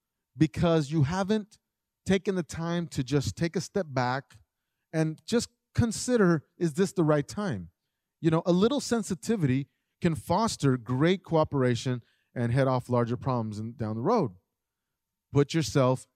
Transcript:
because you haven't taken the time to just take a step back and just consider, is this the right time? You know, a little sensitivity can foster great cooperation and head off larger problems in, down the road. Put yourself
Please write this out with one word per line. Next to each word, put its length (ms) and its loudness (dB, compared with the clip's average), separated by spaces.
because 560 2
you 100 2
haven't 560 -2
taken 300 0
the 80 -2
time 420 -4
to 160 -6
just 320 -2
take 220 -4
a 40 -2
step 280 -6
back 480 -4
and 340 -2
just 220 0
consider, 680 2
is 180 -2
this 180 0
the 100 0
right 240 4
time? 440 -6
You 100 0
know, 160 2
a 60 2
little 260 2
sensitivity 880 -2
can 140 0
foster 600 0
great 480 0
cooperation 760 0
and 180 -2
head 160 2
off 200 -2
larger 280 0
problems 420 -4
in, 140 -10
down 240 -6
the 60 -6
road. 280 0
Put 220 2
yourself 600 0